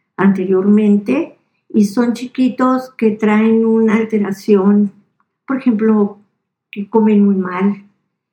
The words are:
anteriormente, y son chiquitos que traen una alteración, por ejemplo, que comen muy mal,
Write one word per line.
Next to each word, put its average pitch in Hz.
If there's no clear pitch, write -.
anteriormente, 202
y 214
son 240
chiquitos 254
que 220
traen 220
una 226
alteración, 202
por 269
ejemplo, 214
que 202
comen 214
muy 196
mal, 185